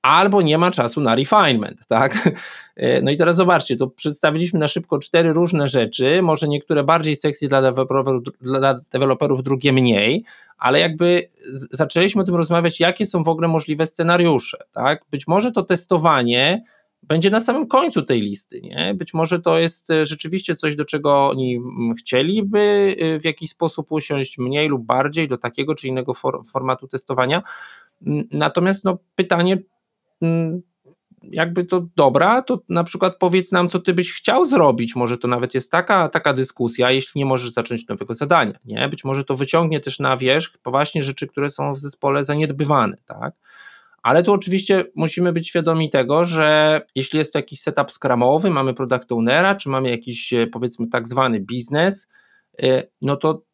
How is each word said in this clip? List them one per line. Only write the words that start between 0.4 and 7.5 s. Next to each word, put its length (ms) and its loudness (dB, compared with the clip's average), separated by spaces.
nie 160 4
ma 140 4
czasu 300 -2
na 140 4
refinement, 720 2
tak? 300 2
<laughs> 140 2
E, 260 0
no 100 0
i 60 0
teraz 180 2
zobaczcie, 420 2
to 100 0
przedstawiliśmy 720 -2
na 80 0
szybko 320 -4
cztery 340 2
różne 340 2
rzeczy, 540 0
może 260 0
niektóre 360 -2
bardziej 320 2
sexy 320 -4
dla 140 4